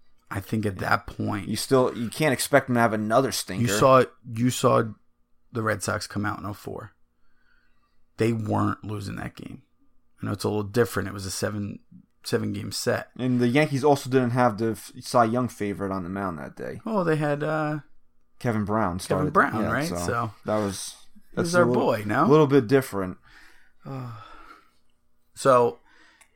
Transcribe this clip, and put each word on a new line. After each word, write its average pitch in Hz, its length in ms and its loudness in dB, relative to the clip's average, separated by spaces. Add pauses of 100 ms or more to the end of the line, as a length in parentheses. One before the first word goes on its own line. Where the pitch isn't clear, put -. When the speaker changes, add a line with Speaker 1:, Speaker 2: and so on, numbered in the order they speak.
(300)
Speaker 1:
I - 100 -6
think 107 260 -2
at 98 120 -4
that - 300 -2
point, 104 420 -6
Speaker 2:
You 107 80 -4
still, 127 400 4
you 113 120 -6
can't 151 240 0
expect 127 340 2
them 123 80 0
to 120 60 4
have 113 120 4
another 110 400 2
stinker. 98 300 -4
Speaker 1:
You 117 40 2
saw, 127 380 6 (280)
you 117 160 2
saw 123 340 4 (680)
the 117 100 -4
Red 107 220 -2
Sox 98 240 -4
come 104 180 -6
out 104 140 -6
in - 60 -12
oh 101 80 -8
four. - 400 -14 (1200)
They 113 160 2
weren't 107 500 -2
losing 101 320 -8
that - 200 -10
game. - 280 -16 (580)
I 110 60 -6
know 107 60 -4
it's 98 100 -6
a - 40 -2
little 104 160 -2
different. 104 440 -2
It 98 60 -12
was 98 120 -10
a 95 60 -8
seven, 104 480 -6 (440)
seven 107 300 -2
game 101 180 -8
set. - 460 -4
Speaker 2:
And 123 220 0
the 123 80 4
Yankees 135 360 2
also 143 260 2
didn't 127 220 2
have 120 280 2
the 113 120 0
f-, - 280 -10
Cy 120 260 2
Young 120 220 0
favorite 98 440 -6
on 95 120 -6
the 85 60 -10
mound 95 280 -6
that - 180 -14
day. 65 300 -10
Speaker 1:
Oh, 220 180 -2
they 160 120 2
had, 147 280 -2
uh, 151 360 -2 (580)
Speaker 2:
Kevin 110 260 0
Brown 101 360 0
Speaker 1:
Kevin - 0 -
Speaker 2:
started. 95 340 -2
Speaker 1:
Brown, 107 300 2
Speaker 2:
Yeah, - 80 -2
Speaker 1:
right? 139 180 -2
Speaker 2:
so - 80 -4
Speaker 1:
So 113 340 -4 (140)
Speaker 2:
that 107 120 0
was, 98 380 -6 (360)
Speaker 1:
he - 100 -4
was 175 120 -2
Speaker 2:
that's - 20 2
a 175 40 6
Speaker 1:
our 175 60 6
Speaker 2:
little, 123 180 2
Speaker 1:
boy, 117 220 0
no? 117 220 2
Speaker 2:
little 151 200 8
bit 135 200 4
different. 101 500 0 (680)
Speaker 1:
<sighs> 139 140 -10 (1400)
So, 123 460 4 (560)